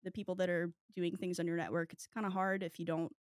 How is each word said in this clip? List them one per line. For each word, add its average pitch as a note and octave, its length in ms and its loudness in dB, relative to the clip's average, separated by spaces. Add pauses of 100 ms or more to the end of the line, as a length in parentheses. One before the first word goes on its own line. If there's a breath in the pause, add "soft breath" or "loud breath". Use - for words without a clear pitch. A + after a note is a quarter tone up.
the F#3+ 80 -4
people F#3+ 240 -2
that F#3 140 4
are E3+ 220 2 (240)
doing F3 200 0
things F3+ 240 -2
on E3+ 60 2
your E3+ 120 0
network. E3 360 0
It's - 140 -14
kinda G#3+ 220 -4
hard F#3+ 340 2
if E3+ 160 -8
you E3+ 60 -2
don't E3 300 -2 (120)